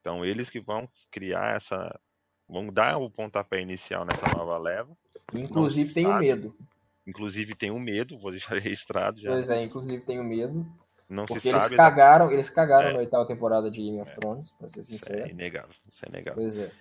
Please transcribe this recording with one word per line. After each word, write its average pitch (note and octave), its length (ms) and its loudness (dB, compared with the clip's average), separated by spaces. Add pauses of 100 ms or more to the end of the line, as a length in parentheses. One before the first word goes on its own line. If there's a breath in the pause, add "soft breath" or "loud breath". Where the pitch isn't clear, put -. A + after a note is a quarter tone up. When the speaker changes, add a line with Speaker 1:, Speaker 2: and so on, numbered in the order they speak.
Speaker 1:
Então, F2 240 -8
eles A2 260 -4
que - 100 -12
vão A2 280 -8 (220)
criar G2 460 -4
essa, F#2 420 -8 (500)
vão F#2+ 240 -8
dar A#2 260 2
o B2+ 120 -4
pontapé G2+ 500 -6
inicial F#2 440 -8
nessa F2+ 320 -2
nova E2+ 220 -4
leva. G2+ 380 -6 (380)
Speaker 2:
Inclusive, C#3 480 0
Speaker 1:
Não D3 60 0
se - 60 -14
Speaker 2:
tenho E3+ 160 2
Speaker 1:
sabe. F3 160 2
Speaker 2:
medo. G#2+ 300 -2 (500)
Speaker 1:
Inclusive, G#2 480 -8
tenho G#2+ 260 -6
medo, A#2+ 380 -6
vou G2 120 -10
deixar F#2 260 -8
<laughs> G2 60 -4
registrado G2+ 580 -4
já, G#2 120 -6
Speaker 2:
Pois B2+ 160 -2
Speaker 1:
né? A#2+ 100 0
Speaker 2:
é, A#2 60 -4
inclusive, B2+ 400 -10
tenho B2 200 -8
medo. B2 400 -6 (440)
Speaker 1:
Não G2+ 180 -6
se A2 80 -8
Speaker 2:
Porque A2 140 -2
eles G2+ 160 4
Speaker 1:
sabe, A#2+ 120 0
Speaker 2:
cagaram, D3+ 560 10
eles C#3 160 0
cagaram C#3+ 400 6
Speaker 1:
É. - 60 0
Speaker 2:
na B2+ 60 0
oitava A#2+ 260 0
temporada A2+ 440 0
de A2 120 -10
Game G#2 180 -6
of G#2 100 -14
Speaker 1:
É. - 40 -18
Speaker 2:
Thrones, A2+ 380 -8
pra - 160 -20
ser G#2+ 120 -18
Speaker 1:
Isso A2+ 120 -16
Speaker 2:
sincero. G#2 340 -8
Speaker 1:
é D3+ 40 -12
inegável, F2 440 -10 (140)
isso - 160 -20
é - 40 -16
inegável. F2+ 340 -10
Speaker 2:
Pois A2 160 -6
é. F#2+ 220 -8